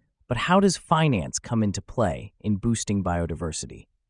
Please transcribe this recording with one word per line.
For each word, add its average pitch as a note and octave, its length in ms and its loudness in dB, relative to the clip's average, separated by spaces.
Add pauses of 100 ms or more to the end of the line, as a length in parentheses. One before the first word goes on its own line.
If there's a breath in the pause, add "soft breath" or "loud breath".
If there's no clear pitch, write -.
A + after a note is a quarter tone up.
(280)
But B2 100 -2
how F#3 220 4
does G3 180 4
finance D#3 600 2
come A2+ 240 -2
into G2+ 220 0
play G#2 560 -2
in G#2+ 160 -2
boosting G2+ 480 -2
biodiversity? E2 840 -4 (240)